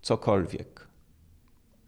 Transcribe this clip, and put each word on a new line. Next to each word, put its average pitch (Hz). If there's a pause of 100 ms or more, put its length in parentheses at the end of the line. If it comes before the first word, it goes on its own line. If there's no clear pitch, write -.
cokolwiek. - (960)